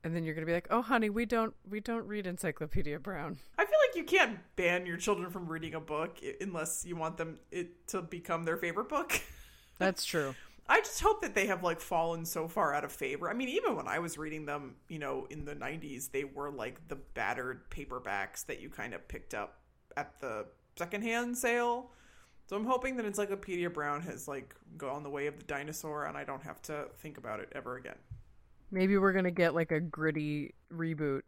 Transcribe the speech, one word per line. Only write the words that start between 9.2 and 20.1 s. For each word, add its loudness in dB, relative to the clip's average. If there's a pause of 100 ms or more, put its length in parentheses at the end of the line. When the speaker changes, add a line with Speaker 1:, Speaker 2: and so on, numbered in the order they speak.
Speaker 2:
<laughs> -16 (480)
Speaker 1:
That's 2
true. 0 (320)
Speaker 2:
I 8
just -4
hope 6
that -2
they 4
have, 2
like, 2
fallen 0
so -2
far 2
out 2
of -6
favor. -2
I 0
mean, 0
even 2
when -2
I 2
was -2
reading -6
them, -6 (120)
you -8
know, -2
in -8
the -8
nineties, -6
they -2
were, -6
like, -6
the -6
battered -4
paperbacks -4
that -8
you -12
kind -8
of -10
picked -10
up -6 (360)
at -6